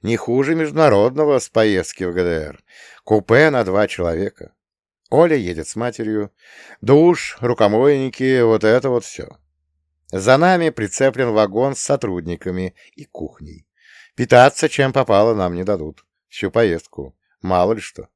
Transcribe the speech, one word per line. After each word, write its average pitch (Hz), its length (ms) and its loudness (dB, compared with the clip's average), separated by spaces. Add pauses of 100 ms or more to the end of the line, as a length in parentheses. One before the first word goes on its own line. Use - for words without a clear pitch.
Не 110 160 -2
хуже 135 360 -2
международного 147 840 2
с - 80 -10
поездки 101 560 -2
в 90 100 -6
Г 90 100 -2
Д 87 60 -2
Р. 78 340 -8 (420)
Купе 110 440 2
на 127 140 0
два 98 240 0
человека. 87 680 -6 (560)
Оля 156 280 2
едет 87 320 -6
с - 80 -12
матерью. 107 560 -6 (480)
Душ, 156 580 4
рукомойники, 127 1000 0
вот 110 240 2
это 127 240 2
вот 120 160 -2
всё. - 320 -18 (760)
За 101 240 2
нами 170 320 2
прицеплен 127 640 -2
вагон 110 440 0
с - 60 -12
сотрудниками 92 920 -6 (200)
и 147 100 -20
кухней. - 600 -18 (500)
Питаться, 127 540 4
чем 135 240 -2
попало, 117 400 2
нам 90 220 -2
не 90 80 -6
дадут. 87 420 -6 (220)
Всю - 240 -6
поездку. 82 680 -2 (240)
Мало 92 320 0
ли 104 80 -6
что. - 340 -18